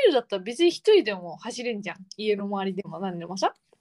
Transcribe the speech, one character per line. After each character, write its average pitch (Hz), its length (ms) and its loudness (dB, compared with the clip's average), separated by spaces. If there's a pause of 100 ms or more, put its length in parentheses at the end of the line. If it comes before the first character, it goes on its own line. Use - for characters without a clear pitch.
る 359 60 6
だ 247 80 4
っ - 60 -4
た 202 100 -4
ら 190 60 -6
別 240 180 -6
に 349 100 6
一 - 220 -4
人 359 120 8
で 208 100 -2
も 175 220 -10
走 233 260 -10
れ 233 120 -4
ん 202 80 -8
じ 185 80 -8
ゃ 165 40 -8
ん。 - 20 -20 (200)
家 208 200 0
の 202 80 -4
周 196 220 -4
り 190 80 -2
で 190 100 -6
も 160 160 -12
何 185 180 -6
で 170 80 -10
も 180 100 -10
さ。 196 180 0 (260)